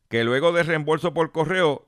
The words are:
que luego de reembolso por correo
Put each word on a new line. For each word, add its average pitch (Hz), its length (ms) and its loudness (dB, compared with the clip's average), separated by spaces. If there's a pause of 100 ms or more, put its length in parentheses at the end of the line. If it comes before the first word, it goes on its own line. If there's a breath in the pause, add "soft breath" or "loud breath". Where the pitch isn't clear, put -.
que 117 140 0
luego 135 280 2
de 170 100 2
reembolso 160 500 0
por 160 200 -2
correo 160 560 0